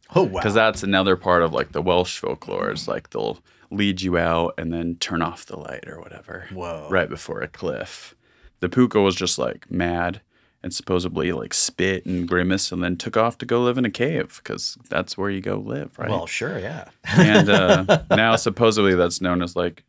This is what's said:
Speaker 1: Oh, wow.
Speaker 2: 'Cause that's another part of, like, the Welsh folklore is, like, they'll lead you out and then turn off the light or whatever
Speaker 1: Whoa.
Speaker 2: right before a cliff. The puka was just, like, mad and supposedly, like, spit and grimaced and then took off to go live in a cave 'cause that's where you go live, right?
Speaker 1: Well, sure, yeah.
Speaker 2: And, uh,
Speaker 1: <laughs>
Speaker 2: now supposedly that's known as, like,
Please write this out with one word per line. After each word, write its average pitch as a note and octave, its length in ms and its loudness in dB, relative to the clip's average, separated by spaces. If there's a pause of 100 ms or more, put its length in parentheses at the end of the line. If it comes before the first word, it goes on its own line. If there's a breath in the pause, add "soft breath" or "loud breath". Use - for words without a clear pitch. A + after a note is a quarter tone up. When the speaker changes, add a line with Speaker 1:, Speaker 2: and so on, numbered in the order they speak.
(160)
Speaker 1:
Oh, F3+ 80 6
wow. F#2+ 180 -2
Speaker 2:
'Cause G2+ 120 2
that's A2 300 4
another F#2+ 320 4
part F2+ 260 4
of, E2 120 2
like, B1+ 180 -2
the D2+ 100 -2
Welsh F2+ 380 2
folklore G1+ 520 -6
is, - 160 -8
like, - 220 -6
they'll A1 300 -6 (320 soft breath)
lead G2+ 300 0
you F2 180 0
out E2+ 400 0
and E2 120 -4
then E2+ 260 -4
turn E2+ 260 -4
off E2 240 -8
the - 100 -12
light - 300 -14
or E2 120 -14
whatever - 540 -16
Speaker 1:
Whoa. E2+ 380 -10
Speaker 2:
right F2+ 180 4
before - 320 -10
a - 60 -6
cliff. - 640 -10 (460 soft breath)
The F2+ 100 -2
puka A#2+ 320 2
was F#2+ 140 4
just, - 240 -2
like, A#1+ 320 -4
mad F2 500 -2 (400)
and F2 120 -8
supposedly, F2 600 -2
like, A#1 200 -6
spit - 520 -2
and F2 220 -2
grimaced F2+ 440 0
and F2 120 -4
then F2 120 -2
took G#2+ 220 -6
off A#2 220 2
to - 60 -10
go A#2+ 180 2
live B2 160 0
in B2+ 60 0
a G#2+ 40 -2
cave B2 540 -4
'cause - 340 -8 (100)
that's - 300 -4
where G2 140 -2
you F#2+ 100 -4
go G2 160 -4
live, A2 400 -10
right? - 140 -4
Speaker 1:
Well, E2+ 160 -4
sure, - 320 -6
yeah. A2 260 -10 (320)
Speaker 2:
And, G#2+ 320 6
uh, F#2+ 560 4
Speaker 1:
<laughs> - 60 -6
Speaker 2:
now A2+ 240 6
supposedly G#2+ 580 4
that's F2 260 2
known F2+ 220 0
as, F2 140 -6
like, F2 340 -4